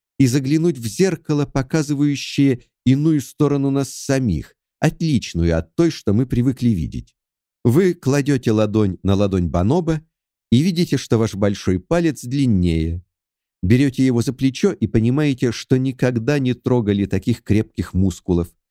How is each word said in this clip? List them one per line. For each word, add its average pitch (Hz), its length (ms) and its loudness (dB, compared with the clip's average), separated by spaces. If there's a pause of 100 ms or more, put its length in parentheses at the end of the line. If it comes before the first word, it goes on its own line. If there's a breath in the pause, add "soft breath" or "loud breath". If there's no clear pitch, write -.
(180)
и 135 100 4
заглянуть 147 500 0
в 117 100 -10
зеркало, 151 580 -2
показывающее 139 1160 -2 (220 soft breath)
иную 147 360 2
сторону 139 480 0
нас 135 220 -2
самих, 123 640 -2 (240)
отличную 98 800 0
от - 180 -8
той, 170 160 2
что - 220 -4
мы 123 120 0
привыкли 123 440 -2
видеть. 80 460 -6 (480)
Вы 170 300 4
кладёте 135 580 0
ладонь 107 520 0
на 98 120 2
ладонь 95 320 0
бонобо 156 540 0 (500)
и 123 100 6
видите, 165 360 0
что - 200 0
ваш 107 180 0
большой 98 440 0
палец 165 440 -2
длиннее. 90 800 0 (580)
Берёте 131 440 2
его 117 160 2
за 120 120 -4
плечо 135 380 0
и - 160 -4
понимаете, 127 640 0
что - 260 -2
никогда 131 600 -2
не 127 140 0
трогали 104 520 0
таких 98 380 -2
крепких - 500 -2
мускулов. 90 560 0 (220)